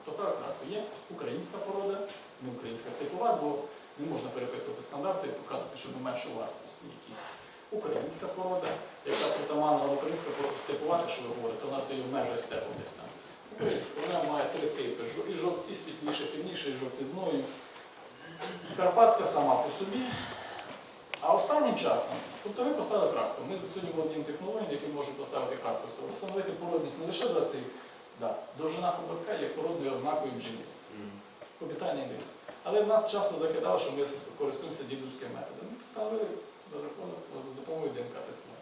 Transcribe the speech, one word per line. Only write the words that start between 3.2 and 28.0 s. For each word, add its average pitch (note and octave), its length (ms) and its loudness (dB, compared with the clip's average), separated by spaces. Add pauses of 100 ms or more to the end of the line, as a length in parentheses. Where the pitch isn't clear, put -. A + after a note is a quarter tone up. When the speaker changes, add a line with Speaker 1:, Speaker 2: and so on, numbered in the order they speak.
Speaker 1:
бо D3 160 2 (400)
не C#3+ 140 -2
можна B2 160 -2
переписувати B2 540 -4
стандарти F#3 460 0
і - 20 -2
показувати, - 480 -6
що C3 160 -8
ми B2+ 160 -2
меншу B2 180 -2 (100)
вартість - 420 -6 (200)
якісь. - 220 -8 (480)
Українська - 560 0
порода, F#3 420 0 (380)
яка D#3+ 200 4 (100)
притаманна, D3+ 480 4
але C#3 100 4
українська D3+ 360 0
порода C#3 260 0
степова, D3+ 420 2
те, - 140 0
що B2 100 -2
ви A#2+ 140 -6
говорите, A2+ 340 -2
вона C#3 180 0
то C3+ 60 -2
й C3 60 -2
обмежує A#2+ 380 0
степом - 420 0
десь - 120 -6
там. - 140 -8 (500)
Українська, - 500 0
вона - 260 2
має D4+ 120 2 (100)
три D3 120 0 (100)
типи, - 260 -2 (120)
жо-, - 180 -2
і - 20 0
жов-, E3 240 2 (120)
і - 40 -2
світліше, - 520 -2
темніше, D3+ 440 -4
і - 20 -2
жовтизною. C3+ 720 0 (1300)
Карпатка F#3 500 10
сама F#3 300 8
по - 140 4
собі, - 300 2 (1200)
А - 120 8
останнім C#4+ 420 6
часом, - 400 4 (260)
тобто G#3 220 0
ви D4 60 4
поставили G3 420 4
крапку, - 380 0
ми F#3+ 160 -2
сьогодні F3+ 300 -2
володіємо D#3 280 0
технологією, F#3 480 -2 (100)
яку C#3+ 140 -4
можемо C#3 200 -4
поставити C3+ 400 -2
крапку, - 400 -2
тобто - 180 -6
встановити F3 380 -2
породність E3 480 0
не E3 60 -2
лише E3+ 220 0
за D#3+ 120 4
цей, C3+ 200 0 (600)